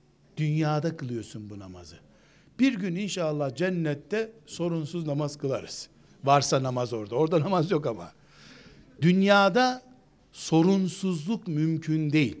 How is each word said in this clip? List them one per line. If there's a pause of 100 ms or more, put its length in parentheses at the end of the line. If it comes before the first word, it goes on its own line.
(360)
Dünyada
kılıyorsun
bu
namazı. (640)
Bir
gün
inşallah
cennette (140)
sorunsuz
namaz
kılarız. (360)
Varsa
namaz
orada.
Orada
namaz
yok
ama. (920)
Dünyada (500)
sorunsuzluk
mümkün
değil.